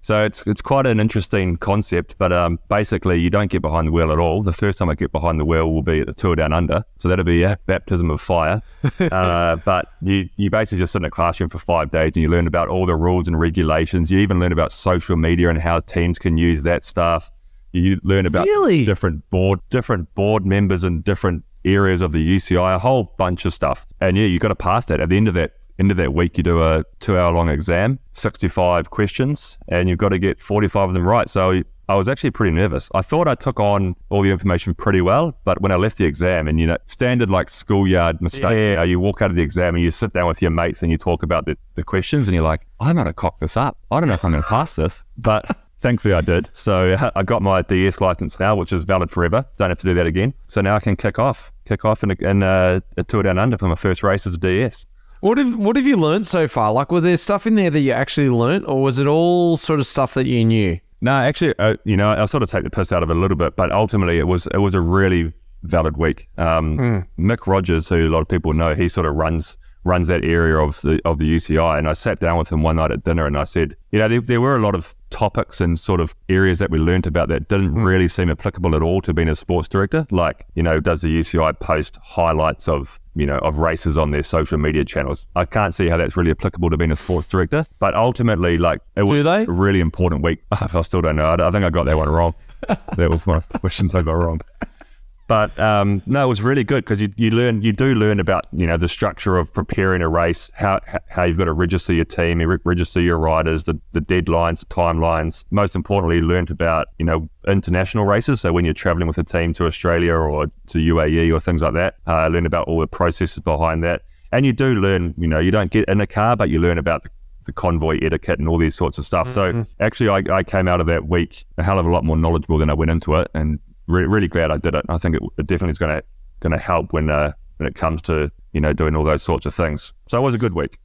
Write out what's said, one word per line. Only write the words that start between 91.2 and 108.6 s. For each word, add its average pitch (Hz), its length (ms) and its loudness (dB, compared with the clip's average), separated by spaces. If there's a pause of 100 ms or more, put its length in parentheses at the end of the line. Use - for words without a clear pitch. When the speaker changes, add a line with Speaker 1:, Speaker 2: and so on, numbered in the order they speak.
Speaker 1:
I, 85 180 2
I - 20 2
think 98 140 0
I 87 60 2
got 78 160 0
that 76 100 2
one 73 140 0
wrong. 82 240 2 (340)
<laughs> 214 80 0 (200)
That 85 140 2
was 82 160 -2
one 85 120 2
of - 100 -6
the - 100 -8
questions 92 360 -2
I 90 80 2
got 82 200 0
wrong. 82 180 -2 (880)
But, 107 300 0
um, 101 480 2
no, 135 180 0
it - 20 2
was 113 140 0
really 127 240 2
good 135 220 -2
'cause 104 160 -2
you, 101 140 -2
you 113 140 2
learn, 117 300 2
you 113 140 2
do 131 200 2
learn 107 240 2
about, 90 320 0
you 85 160 0
know, 82 120 0
the 85 100 0
structure - 480 -2
of 85 160 0
preparing 95 480 0
a 82 80 0
race, 85 460 0
how, 98 340 0
h-, - 200 -8
how 90 160 -2
you've 85 120 2
got 95 80 0
to 82 80 0
register 87 400 0
your 82 140 2
team, 85 340 0
re-, 82 240 2
register 87 340 0
your 87 200 2
riders, 80 460 0
the, 80 140 -2 (140)
the 85 80 -2
deadlines, 82 600 0
the - 140 -16
timelines. 82 760 0
Most 101 260 0
importantly, 87 460 0
learned 85 280 0
about, 82 360 0 (120)
you 82 60 -2
know, 80 240 -2 (180)
international 95 600 0
races. 110 340 0
So 85 140 0
when 87 100 2